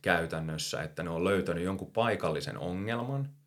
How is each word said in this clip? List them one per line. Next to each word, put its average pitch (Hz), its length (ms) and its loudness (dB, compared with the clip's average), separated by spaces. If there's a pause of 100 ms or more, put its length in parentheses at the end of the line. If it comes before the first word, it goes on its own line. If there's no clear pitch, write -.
käytännössä, 80 800 0
että 80 200 -6
ne 85 80 -4
on 85 140 2
löytänyt 90 400 2
jonkun 95 280 -4
paikallisen 80 640 0
ongelman 117 720 -2 (180)